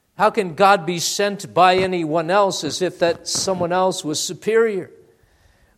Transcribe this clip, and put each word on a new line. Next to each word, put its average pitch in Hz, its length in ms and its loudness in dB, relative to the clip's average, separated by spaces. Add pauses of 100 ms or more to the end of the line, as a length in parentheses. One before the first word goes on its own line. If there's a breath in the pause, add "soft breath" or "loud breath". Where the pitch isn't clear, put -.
(180)
How 208 120 2
can 190 260 -4
God 196 300 4
be 175 140 -4
sent 196 540 -4
by 180 220 6
anyone 170 560 -2
else 196 320 0
as 147 180 -6
if 180 180 -4
that 170 280 0
someone 175 460 -4
else 185 320 0
was 147 180 -4
superior? 202 680 -2 (880 soft breath)